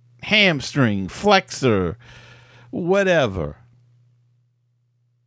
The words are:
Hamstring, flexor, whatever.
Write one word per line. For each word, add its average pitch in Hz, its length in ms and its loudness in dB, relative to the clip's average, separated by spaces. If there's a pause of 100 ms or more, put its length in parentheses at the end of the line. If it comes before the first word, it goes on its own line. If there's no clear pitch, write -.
(240)
Hamstring, 135 840 0
flexor, 123 880 0 (720)
whatever. 165 880 0 (1700)